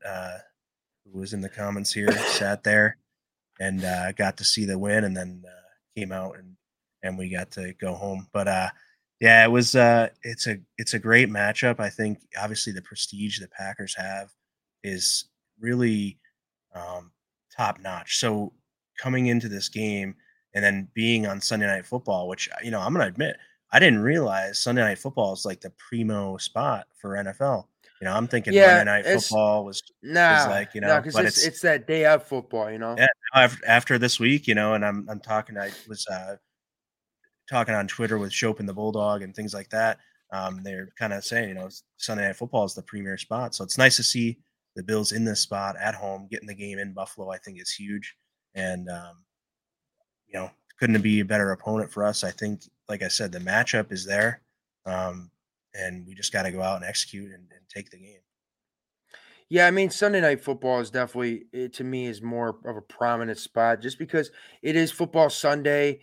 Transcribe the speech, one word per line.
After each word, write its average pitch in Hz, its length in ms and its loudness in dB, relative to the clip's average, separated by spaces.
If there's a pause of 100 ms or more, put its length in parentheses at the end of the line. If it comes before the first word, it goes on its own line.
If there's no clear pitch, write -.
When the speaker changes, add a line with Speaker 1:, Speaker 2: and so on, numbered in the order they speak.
Speaker 1:
uh, 92 320 -10 (680)
who 95 160 -14
was 95 140 -10
in 101 80 -6
the 95 80 -8
comments 101 420 -6
here, 104 200 0
Speaker 2:
<coughs> - 260 -2
Speaker 1:
sat 101 260 -2
there 107 360 4 (600)
and, 95 240 -4
uh, 92 300 -2
got 98 240 -2
to 107 80 -6
see 107 180 2
the 98 160 -2
win 104 240 2
and 95 140 -2
then, 90 280 -10
uh, 90 60 -20 (460)
came 95 140 -8
out 95 260 -8
and, 92 200 -20 (460)
and 92 140 -6
we 92 120 -8
got 90 220 -8
to 92 240 -10
go 92 180 -6
home. 95 400 -8
But, 101 160 0
uh, 92 200 0 (520)
yeah, 113 240 10
it - 40 4
was, 120 280 4
uh, 117 320 6 (140)
it's 120 220 -8
a, 107 120 -4 (200)
it's - 160 -6
a 113 60 -2
great 113 300 6
matchup. 107 500 0
I 104 100 -2
think 104 300 -4 (180)
obviously 107 360 -6
the 92 80 -10
prestige 104 580 -8
the 92 80 -14
Packers 98 480 -10
have 98 340 -10 (540)
is 95 460 -4 (280)
really, 110 640 0 (540)
um, 87 400 -14 (420)
top 104 240 -4
notch. 92 400 -6
So 107 320 -2 (460)
coming 127 300 0
into 117 200 0
this 101 220 -8
game 101 460 -6 (380)
and 101 80 0
then 98 320 2
being 113 340 2
on 98 120 -6
Sunday 107 280 -2
Night 95 180 -2
Football, 101 420 -4
which, 95 220 -8 (120)
you 117 100 -8
know, 104 100 -2
I'm 107 100 -2
gonna 156 160 2
admit, 110 300 -4 (340)
I 139 80 6
didn't 143 200 6
realize 107 600 -2
Sunday 123 220 0
Night 104 160 0
Football 110 340 -2
is, 95 140 -8
like, 95 160 -8
the 92 160 -14
primo 104 580 -4
spot 117 520 -4 (100)
for 98 180 -10
N 101 120 -6
F 98 120 -12
L. 135 300 -2 (320)
You 92 40 -8
know, 92 80 -2
I'm 113 140 0
thinking 120 260 0
Speaker 2:
Yeah, 196 140 10
Speaker 1:
Monday 175 240 8
Night 104 140 2
Speaker 2:
it's, 185 240 2
Speaker 1:
Football 107 340 4
was, 98 180 -10 (220)
Speaker 2:
nah, 160 380 6
Speaker 1:
is, 135 60 4
like, 101 280 -2
you 107 60 -6
Speaker 2:
nah, 101 60 0
Speaker 1:
know, 151 140 4
Speaker 2:
'cause 151 120 -8
Speaker 1:
but - 120 4
Speaker 2:
it's, 107 120 2
Speaker 1:
it's 156 100 2
Speaker 2:
it's 160 140 -6
that 151 260 2
day 160 180 2
of 151 220 6
football, 113 420 -4
you 110 80 -8
know? 113 200 -6
Speaker 1:
Yeah, 131 100 8 (260)
af-, 123 320 6
after 120 320 6
this 120 220 0
week, 135 280 2
you 113 80 4
know, 107 180 2
and 104 120 0
I'm, 101 240 -4
I'm 107 120 -10
talking, 107 360 -4
I 101 140 -6 (160)
was, 107 200 -10
uh, 95 280 -8 (1120)
talking 117 240 0
on 101 140 0
Twitter 110 300 -2
with 101 160 -4
Shope 110 260 0
and 104 80 -6
the 98 60 -8
Bulldog 104 480 -2
and 95 120 -14
things 107 200 -10
like 98 160 -12
that. 110 300 0 (320)
Um, 95 300 -6
they're 95 280 -12 (100)
kinda 101 220 -4
saying, 117 280 -4
you 92 60 -10
know, 92 140 -12 (280)
Sunday 104 300 -4
Night 98 80 -2
Football 120 300 0
is 92 80 -6
the 90 100 -12
premier 95 340 -10
spot. 117 380 -6
So - 80 -8
it's - 140 -6
nice 131 180 8
to 123 80 0
see 117 360 0 (360)
the 92 80 -12
Bills 107 300 0
in 113 100 0
this 107 160 0
spot 98 380 -4
at 107 180 -4
home, 98 340 -10
getting 107 180 -12
the 101 80 -14
game 101 240 -10
in 101 140 -10
Buffalo, 95 380 -10
I 92 60 -8
think 92 240 -18
is - 120 -8
huge. 101 420 -10 (400)
And, 92 340 -6
um, 87 340 -16 (1040)
you - 100 -20
know, 92 140 -10 (260)
couldn't 110 240 4
be 104 200 4
a 98 40 0
better 101 260 0
opponent 107 420 -4
for 104 100 -4
us. 104 220 -2
I 90 60 -6
think, 104 320 -8 (260)
like 95 140 -6
I 92 40 -4
said, 98 240 -4
the 90 80 -10
matchup 107 540 0
is 92 120 -8
there, 107 360 0 (440)
um, 92 460 -6 (420)
and 90 320 -10
we 95 80 -20
just 98 200 -6
gotta 95 180 -2
go 92 100 -6
out 95 160 -2
and 87 80 -10
execute 98 460 -8
and, 90 200 -20
and - 180 -20
take 101 220 -16
the 92 60 -20
game. 95 220 -20 (1300)
Speaker 2:
Yeah, 175 180 6
I 175 40 6
mean, 190 200 2
Sunday 202 300 2
Night 143 200 4
Football 127 380 -2
is 113 100 -4
definitely, 120 640 -4
it, 127 220 -8
to 135 100 -10
me, 127 240 -4
is 107 140 -10
more 117 440 -4
of 117 120 -10
a 107 40 -14
prominent 117 560 -2
spot 117 440 2
just 131 180 -8
because 156 320 -2 (320)
it 156 120 0
is 160 160 4
Football 165 380 4
Sunday. 143 720 2